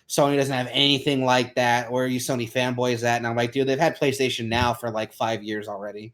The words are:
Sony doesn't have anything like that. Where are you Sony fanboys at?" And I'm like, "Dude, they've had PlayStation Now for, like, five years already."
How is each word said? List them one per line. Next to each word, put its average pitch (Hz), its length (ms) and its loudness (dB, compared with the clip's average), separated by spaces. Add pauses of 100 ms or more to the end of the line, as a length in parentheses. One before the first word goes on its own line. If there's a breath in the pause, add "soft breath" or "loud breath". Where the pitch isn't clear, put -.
Sony 143 280 0
doesn't 139 180 0
have 127 180 -2
anything 139 520 2
like 127 300 2
that. 120 360 2
Where 127 140 0
are 127 40 -2
you 127 120 -2
Sony 120 300 -4
fanboys 123 540 0
at?" 120 120 2
And 117 100 -2
I'm 117 100 -2
like, 120 160 0
"Dude, 135 160 0
they've 131 100 2
had 160 200 2
PlayStation 127 500 0
Now 120 260 2
for, 120 160 -6
like, 110 240 -4
five 113 280 -2
years 107 260 -6
already." 104 460 -10